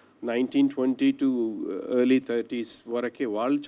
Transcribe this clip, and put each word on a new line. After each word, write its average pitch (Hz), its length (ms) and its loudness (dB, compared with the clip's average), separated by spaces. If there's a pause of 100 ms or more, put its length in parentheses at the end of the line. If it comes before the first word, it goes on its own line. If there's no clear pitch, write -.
(260)
nineteen 127 420 2
twenty 135 560 0
to 120 300 0 (400)
early 127 260 4
thirties 120 480 -4 (200)
వరకే. 120 380 -4
వాళ్ళు 120 420 0